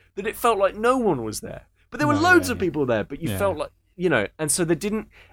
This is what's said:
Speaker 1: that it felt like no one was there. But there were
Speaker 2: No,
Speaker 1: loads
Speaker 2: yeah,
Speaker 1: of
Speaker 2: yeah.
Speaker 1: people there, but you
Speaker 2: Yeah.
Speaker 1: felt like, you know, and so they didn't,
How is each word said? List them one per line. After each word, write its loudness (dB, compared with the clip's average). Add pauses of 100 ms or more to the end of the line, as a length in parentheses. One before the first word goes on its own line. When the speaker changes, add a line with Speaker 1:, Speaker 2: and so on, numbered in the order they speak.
(160)
Speaker 1:
that -8
it -4
felt 2
like 2
no 2
one 0
was -8
there. -14 (240)
But -12
there 2
were 4
Speaker 2:
No, 0
Speaker 1:
loads 6
Speaker 2:
yeah, -2
Speaker 1:
of -6
Speaker 2:
yeah. -6
Speaker 1:
people -2
there, 2
but -12
you -4
Speaker 2:
Yeah. -4
Speaker 1:
felt -2
like, -8 (240)
you 0
know, 2 (120)
and -2
so 0
they 2
didn't, -4 (240)